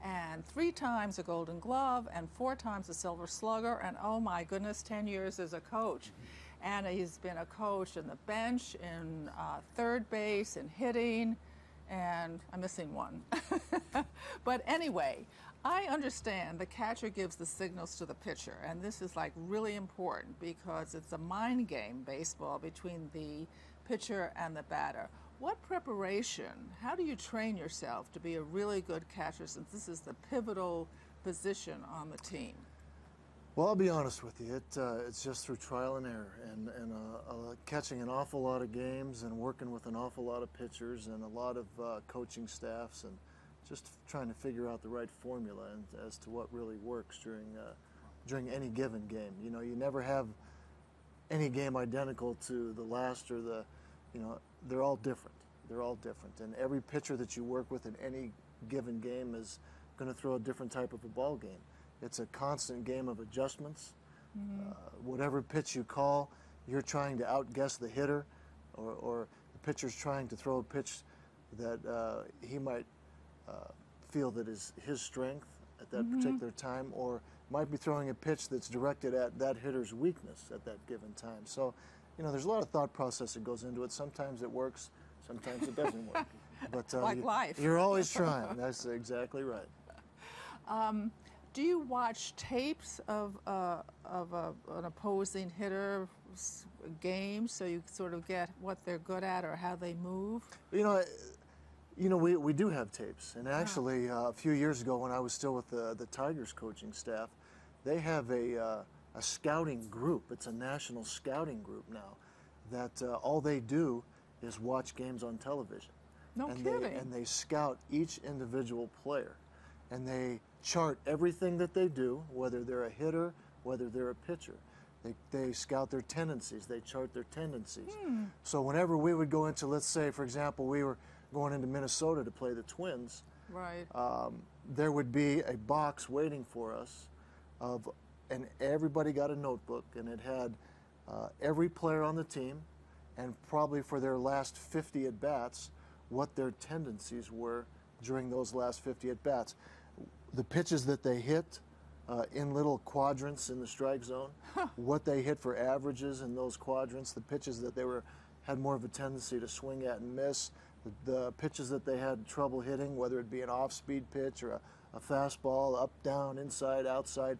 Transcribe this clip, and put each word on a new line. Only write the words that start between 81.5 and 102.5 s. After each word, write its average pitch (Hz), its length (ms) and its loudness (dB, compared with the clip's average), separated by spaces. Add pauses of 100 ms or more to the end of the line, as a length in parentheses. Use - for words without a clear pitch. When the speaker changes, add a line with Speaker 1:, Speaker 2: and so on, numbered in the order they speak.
Speaker 2:
you 160 80 -4
know, 151 60 0
there's 139 140 0
a 180 40 0
lot 220 140 6
of - 80 -2
thought 147 220 4
process 123 420 -2
that 113 100 -6
goes 117 200 -2
into 123 180 -4
it. 123 100 -2
Sometimes 139 500 -4
it 120 80 -2
works, 127 400 -2 (360)
sometimes 247 420 -4
it 233 80 -4
doesn't 226 300 2
work. 311 240 2
Speaker 1:
<laughs> - 420 -10
Speaker 2:
But, - 220 -2
uh, - 60 4
Speaker 1:
Like 202 160 6
Speaker 2:
you, 127 80 0
Speaker 1:
life. 208 340 2
Speaker 2:
you're 160 200 8
always 190 340 6
Speaker 1:
<laughs> - 20 0
Speaker 2:
trying. 127 420 4
That's 123 300 -2
exactly 120 560 -2
right. 110 240 -4 (1000)
Speaker 1:
Um, 214 420 2 (440)
do 269 80 0
you 339 180 6
watch 247 560 0
tapes - 720 0
of, 208 280 0 (100)
uh, 185 320 2 (260)
of 175 300 -4
a, 165 180 0 (240)
an 170 80 -4
opposing 190 760 0
hitter's 196 1080 -4 (340)
game 196 480 0
so - 160 -4
you 170 260 0
sort 180 240 -4
of 170 140 -4
get 180 220 0 (100)
what 185 240 -4
they're 175 140 0
good 185 260 -2
at 180 200 2
or 160 120 -2
how 180 180 0
they 175 200 -4
move? 190 480 -2 (280)
Speaker 2:
You 202 140 6
know, 208 140 10
I, 180 60 6 (920)
you 185 100 6
know, 185 80 10
we, 175 200 10
we 151 160 6